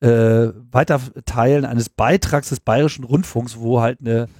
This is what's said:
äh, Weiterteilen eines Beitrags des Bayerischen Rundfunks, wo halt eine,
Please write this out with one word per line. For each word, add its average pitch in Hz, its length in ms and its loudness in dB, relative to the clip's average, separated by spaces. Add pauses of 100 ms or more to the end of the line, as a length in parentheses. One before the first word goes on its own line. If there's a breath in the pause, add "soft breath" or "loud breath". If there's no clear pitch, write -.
äh, 113 500 4 (200)
Weiterteilen 131 920 0
eines 117 260 -2
Beitrags 143 600 0
des 127 100 -6
Bayerischen 139 460 0
Rundfunks, 123 520 -2
wo 117 220 0
halt 117 220 -2
eine, 117 260 -2 (120 loud breath)